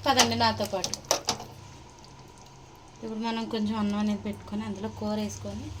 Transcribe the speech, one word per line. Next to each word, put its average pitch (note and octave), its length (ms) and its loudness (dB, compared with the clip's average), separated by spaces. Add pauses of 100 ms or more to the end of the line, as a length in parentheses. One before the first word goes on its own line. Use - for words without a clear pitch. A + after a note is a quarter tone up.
పదండి B3 360 8
నాతో G#3+ 320 4
పాటు. F3+ 200 -2 (2000)
ఇప్పుడు A3 240 -6
మనం A3+ 160 -2 (100)
కొంచెం G#3+ 260 2
అన్నం G#3 220 2
అనేది G#3 260 2
పెట్టుకొని G#3 400 -6
అందులో G3+ 220 -4 (100)
కూర G#3+ 240 0
వేసుకొని G#3 420 -6 (140)